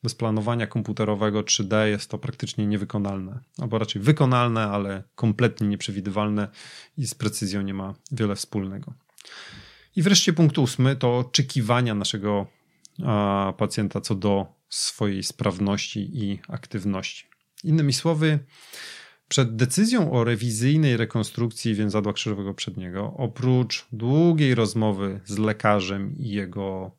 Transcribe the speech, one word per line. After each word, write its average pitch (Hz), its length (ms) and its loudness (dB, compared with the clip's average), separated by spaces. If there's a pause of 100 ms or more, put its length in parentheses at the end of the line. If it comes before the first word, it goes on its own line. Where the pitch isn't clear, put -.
Bez 123 120 -4
planowania 110 520 0
komputerowego 107 760 0
trzy - 200 0
D 107 260 2
jest 101 200 -4
to 107 80 -8
praktycznie - 500 -4
niewykonalne, 101 720 -4 (180)
albo 113 200 -2
raczej 104 240 -2
wykonalne, 123 640 4
ale 98 400 -2 (120)
kompletnie 110 520 2
nieprzewidywalne 101 800 -2 (500)
i 131 100 -2
z - 80 -8
precyzją 104 460 -2
nie 98 120 -4
ma 98 200 -6 (180)
wiele 110 240 0
wspólnego. 98 580 -6 (1000)
I 185 60 0
wreszcie 190 320 6
punkt 160 240 4
ósmy 131 380 2
to 123 220 2
oczekiwania 123 760 2
naszego, 101 520 -2 (580)
a, 101 520 2
pacjenta 104 440 -2
co 110 140 -2
do 98 300 2 (240)
swojej 98 540 -4
sprawności 101 880 -2
i 101 340 -4
aktywności. - 800 -6 (380)
Innymi 156 300 4
słowy, 156 460 2 (880)
przed 117 280 2
decyzją 185 560 2
o 123 120 4
rewizyjnej 120 720 2
rekonstrukcji 113 800 -2
więzadła 104 380 0
krzyżowego 101 400 -4
przedniego, 92 640 -8
oprócz 127 760 0
długiej 143 640 4
rozmowy 101 680 0
z 101 120 -6
lekarzem 104 800 0
i 123 120 -6
jego 95 680 -6